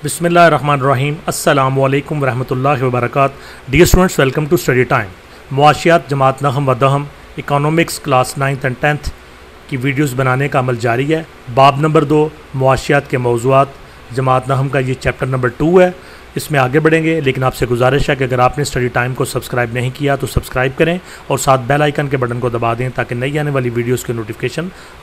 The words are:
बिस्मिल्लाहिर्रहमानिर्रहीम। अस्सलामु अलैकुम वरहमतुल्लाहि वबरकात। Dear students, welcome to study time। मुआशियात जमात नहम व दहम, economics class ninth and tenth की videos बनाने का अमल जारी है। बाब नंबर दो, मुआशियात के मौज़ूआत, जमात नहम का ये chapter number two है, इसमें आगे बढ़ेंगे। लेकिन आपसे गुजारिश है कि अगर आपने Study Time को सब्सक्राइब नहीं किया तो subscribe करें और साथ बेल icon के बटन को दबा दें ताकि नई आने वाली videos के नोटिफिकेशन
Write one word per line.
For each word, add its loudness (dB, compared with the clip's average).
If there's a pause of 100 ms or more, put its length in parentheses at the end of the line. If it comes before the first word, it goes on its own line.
बिस्मिल्लाहिर्रहमानिर्रहीम। 2 (120)
अस्सलामु 0
अलैकुम -2
वरहमतुल्लाहि -2
वबरकात। 0 (360)
Dear 4
students, 4
welcome 0
to 2
study 2
time। 0 (460)
मुआशियात 4
जमात 0
नहम 0
व 2
दहम, 0 (320)
economics -2
class 0
ninth -2
and -4
tenth 0 (720)
की -6
videos -2
बनाने 0
का 0
अमल 0
जारी 0
है। -2 (240)
बाब 4
नंबर 4
दो, 2 (240)
मुआशियात 2
के -2
मौज़ूआत, 2 (380)
जमात 0
नहम 0
का -2
ये -2
chapter -4
number -2
two 4
है, 4 (420)
इसमें -2
आगे 2
बढ़ेंगे। 2
लेकिन 0
आपसे -2
गुजारिश 2
है 0
कि -2
अगर -2
आपने 2
Study -2
Time -2
को -2
सब्सक्राइब -4
नहीं -2
किया -2
तो -6
subscribe -4
करें 0 (300)
और 0
साथ 2
बेल 0
icon -2
के -2
बटन -4
को -2
दबा -2
दें -4
ताकि -6
नई -4
आने -2
वाली -2
videos -2
के -6
नोटिफिकेशन -6 (320)